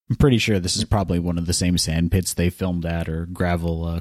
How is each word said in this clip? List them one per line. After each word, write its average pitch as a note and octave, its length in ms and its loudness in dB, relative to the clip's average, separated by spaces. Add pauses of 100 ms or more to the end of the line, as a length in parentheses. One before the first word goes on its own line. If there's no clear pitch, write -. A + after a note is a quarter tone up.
I'm B2+ 60 0
pretty C3 220 4
sure G#2+ 220 2
this F2+ 180 -2
is G2 80 0
probably F#2 340 0
one E2+ 180 -2
of E2+ 80 -2
the F2 80 0
same F2 240 2
sand E2+ 340 0
pits F#2 220 0
they F2 160 2
filmed F2 360 -4
at E2 240 -2
or D#2+ 160 -4
gravel, E2+ 600 -2
uh, E2 160 -2